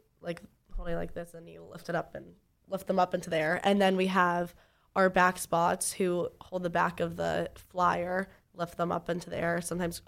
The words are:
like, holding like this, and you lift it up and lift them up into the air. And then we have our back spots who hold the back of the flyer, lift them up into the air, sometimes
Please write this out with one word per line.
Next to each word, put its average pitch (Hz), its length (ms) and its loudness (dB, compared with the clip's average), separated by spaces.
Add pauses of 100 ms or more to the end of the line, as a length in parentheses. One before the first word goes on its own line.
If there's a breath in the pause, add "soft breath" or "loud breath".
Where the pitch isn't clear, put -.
(200)
like, 170 220 -10 (340)
holding 175 200 -4
like 170 180 -6
this, 170 200 -10
and 165 140 -18
you 165 220 -18
lift - 180 -14
it 170 60 -2
up - 220 -4
and 135 100 -14 (420)
lift 185 200 -6
them 190 100 2
up 180 160 4
into 180 160 -6
the 165 60 0
air. 156 260 2
And 202 180 4
then 190 160 6
we 185 120 2
have 175 440 2 (440)
our 190 120 6
back 185 300 4
spots 170 540 0
who 180 360 0 (120)
hold 180 240 -8
the 170 60 -2
back 170 280 0
of 170 180 -2
the 170 340 -2 (200)
flyer, 180 580 0 (240)
lift 170 240 -6
them 175 140 0
up 170 180 -2
into 175 220 -6
the - 80 -6
air, 170 220 0
sometimes 175 480 -4